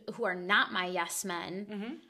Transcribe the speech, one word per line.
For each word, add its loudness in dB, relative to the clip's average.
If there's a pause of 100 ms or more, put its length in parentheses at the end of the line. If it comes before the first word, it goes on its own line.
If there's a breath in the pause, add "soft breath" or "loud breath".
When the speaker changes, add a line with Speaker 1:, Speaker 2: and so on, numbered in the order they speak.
(140)
Speaker 1:
who -2
are 2
not 4
my 0
yes -2
men. -4
Speaker 2:
Mm-hmm. -6 (160)